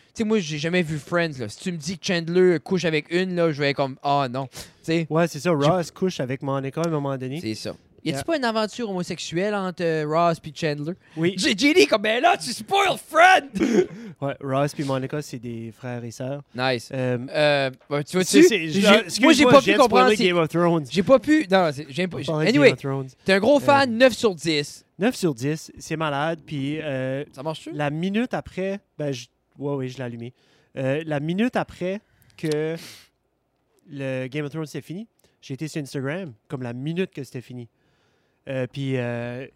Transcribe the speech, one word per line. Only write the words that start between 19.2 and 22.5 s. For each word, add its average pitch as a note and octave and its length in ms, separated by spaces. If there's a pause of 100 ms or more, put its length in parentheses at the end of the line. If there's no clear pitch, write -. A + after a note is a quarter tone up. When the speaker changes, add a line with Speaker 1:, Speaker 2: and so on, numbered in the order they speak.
Speaker 1:
pas C4+ 80
Speaker 2:
je B3+ 40
Speaker 1:
pu - 60
Speaker 2:
viens D#4 80
de D4 40
Speaker 1:
comprendre, A#3+ 220
Speaker 2:
spoiler A3 140
Speaker 1:
c'est G#3+ 100
Speaker 2:
Game F3 100
of D#3+ 120
Thrones. E3+ 400
Speaker 1:
J'ai F3+ 140
pas B3+ 160
pu. D4+ 300
Non, F#3 240
c'est, C#3 160
j'ai D#3+ 180
pas. E3 100
Speaker 2:
On D3+ 60
parlait D#3 220
de F#3 40
Speaker 1:
Anyway, C#4 180